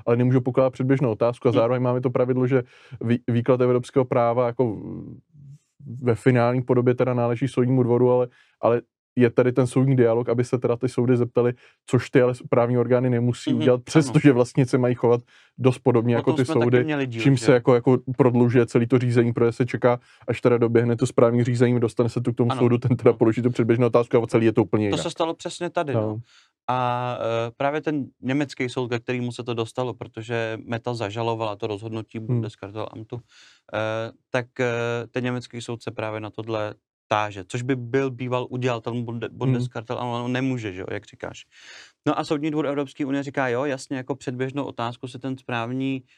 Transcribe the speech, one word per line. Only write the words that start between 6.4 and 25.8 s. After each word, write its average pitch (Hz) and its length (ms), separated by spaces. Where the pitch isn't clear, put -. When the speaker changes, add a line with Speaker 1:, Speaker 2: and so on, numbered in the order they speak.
Speaker 1:
podobě 123 340
teda 127 180
náleží 120 340
soudnímu 127 360
dvoru, 120 280
ale, 123 160
ale 120 200
je 120 140
tady 123 220
ten 127 160
soudní 135 280
dialog, 117 340
aby 120 140
se 123 140
teda 120 180
ty 127 140
soudy 123 280
zeptaly, 120 360
což - 240
ty 135 120
ale 123 140
správní 123 420
orgány 123 320
nemusí 120 400
Speaker 2:
Mhm, 123 120
Speaker 1:
udělat, 123 140
Speaker 2:
ano. 123 80
Speaker 1:
přestože 147 480
vlastně 123 340
se 135 120
mají 123 180
chovat 120 260
dost 123 220
podobně 120 360
Speaker 2:
O - 20
Speaker 1:
jako 120 140
Speaker 2:
tom 113 60
Speaker 1:
ty 131 80
Speaker 2:
jsme 156 80
taky 117 100
Speaker 1:
soudy, 123 200
Speaker 2:
měli 143 240
díl, 113 140
Speaker 1:
čím 139 140
Speaker 2:
že? 120 100
Speaker 1:
se 143 80
jako, 123 220
jako 123 220
prodlužuje 120 480
celý 120 220
to 127 120
řízení, 120 340
protože 117 180
se 131 140
čeká, 123 340
až - 140
teda 120 160
doběhne 117 380
to 127 120
správní 120 360
řízení, 120 360
dostane 117 300
se 120 120
tu 120 120
k - 20
tomu 120 160
Speaker 2:
Ano. 127 100
Speaker 1:
soudu, 117 160
ten 120 200
teda 120 120
Speaker 2:
Ano. 117 80
Speaker 1:
položí 113 240
tu 120 80
předběžnou 120 380
otázku 120 360
a 113 40
celý 113 180
je 110 80
to 113 100
úplně 107 200
Speaker 2:
To 101 120
Speaker 1:
jinak. - 60
Speaker 2:
se 175 80
stalo 165 240
přesně 175 360
tady, 165 240